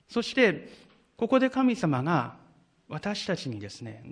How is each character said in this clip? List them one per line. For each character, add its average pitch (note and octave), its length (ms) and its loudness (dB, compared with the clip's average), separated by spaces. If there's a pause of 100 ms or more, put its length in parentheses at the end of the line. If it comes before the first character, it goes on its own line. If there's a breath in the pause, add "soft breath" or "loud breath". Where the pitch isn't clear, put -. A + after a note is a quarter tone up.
そ A#3 140 -2
し - 120 -8
て G3 340 4 (480 loud breath)
こ A#3 100 -2
こ C4 140 4
で B3+ 100 4
神 B3+ 240 2
様 D3 300 0
が C#3+ 320 0 (520)
私 G3+ 380 -6
た F3+ 100 -2
ち - 120 -8
に A2 100 -6
で G2+ 100 -10
す - 120 -16
ね、 A2+ 320 -14